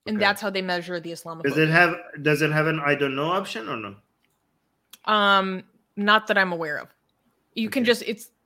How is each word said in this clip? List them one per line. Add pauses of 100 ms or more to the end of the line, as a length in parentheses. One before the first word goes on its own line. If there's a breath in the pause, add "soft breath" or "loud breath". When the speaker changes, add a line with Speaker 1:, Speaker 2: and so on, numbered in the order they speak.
Speaker 1:
And
Speaker 2:
Okay.
Speaker 1:
that's
how
they
measure
the
Islamophobia.
Speaker 2:
Does
it
have, (260)
does
it
have
an
"I
don't
know"
option
or
no? (1120)
Speaker 1:
Um, (320)
not
that
I'm
aware
of. (640)
You
can
Speaker 2:
Okay.
Speaker 1:
just,
it's, (160)